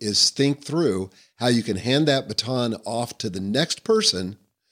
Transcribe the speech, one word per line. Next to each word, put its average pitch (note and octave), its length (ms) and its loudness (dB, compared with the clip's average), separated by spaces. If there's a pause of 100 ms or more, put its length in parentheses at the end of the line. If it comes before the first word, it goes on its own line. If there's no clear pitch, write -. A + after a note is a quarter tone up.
is G#2 280 2
think C#3 340 0
through A#2+ 460 0 (260)
how A#2+ 120 0
you A#2+ 160 4
can G#2 140 -2
hand C3+ 300 2
that C3+ 200 2
baton A#2+ 480 -2 (100)
off A#2 340 -4
to A2+ 100 -4
the F#2 100 -6
next G#2+ 440 -2
person G#2 540 0 (340)